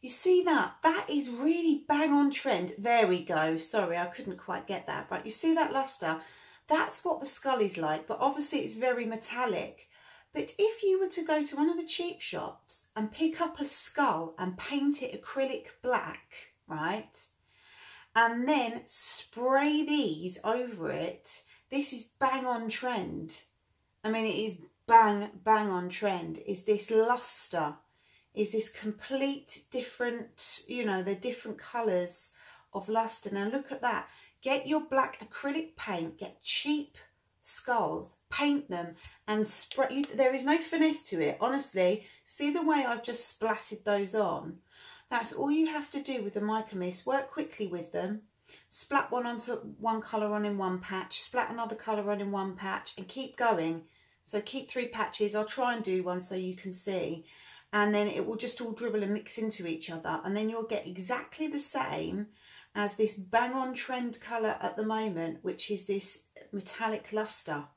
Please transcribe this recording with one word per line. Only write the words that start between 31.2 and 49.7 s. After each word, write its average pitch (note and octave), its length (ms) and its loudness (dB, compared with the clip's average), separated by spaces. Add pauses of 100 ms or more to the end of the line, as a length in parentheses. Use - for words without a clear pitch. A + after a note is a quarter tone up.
colours F#3 720 0 (400)
of F#3 160 -6
luster. A3 440 0
Now G3+ 160 0
look C4+ 240 -4
at C4+ 100 -8
that. A3+ 260 0 (360)
Get C4+ 220 0
your D4+ 160 2
black - 380 0
acrylic C#4+ 540 -4
paint, E3+ 440 -4
get - 240 -14
cheap - 560 -2 (420)
skulls, F3+ 760 -2 (140)
paint C#4+ 380 2
them E3+ 260 -6 (320)
and G#3+ 220 2
spray. - 420 0
You, C#4 140 0 (100)
there B3+ 200 6
is B3+ 100 -2
no D4+ 140 6
finesse D#4 460 2
to E3 180 0
it. C#3+ 180 2
Honestly, G#3+ 640 2 (220)
see C#4+ 240 0
the E4 120 0
way D4 240 4
I've A#3 160 -2
just - 380 -6
splatted A3+ 440 -4
those G3+ 300 2
on? E3+ 440 0 (500)
That's A#3 240 -2
all C#4+ 180 0
you D#4+ 180 4
have D4+ 240 -4
to C#4+ 100 -4
do B3+ 200 -4
with G3 120 -6
the G#3 80 -2
mica G#3+ 340 -2
mist. F3+ 300 -4
Work C4+ 240 0
quickly D4+ 380 -6
with E3+ 240 -8
them. F#3 300 -4 (460)
Splat - 420 0
one B3 160 0
onto A#3 260 -4 (280)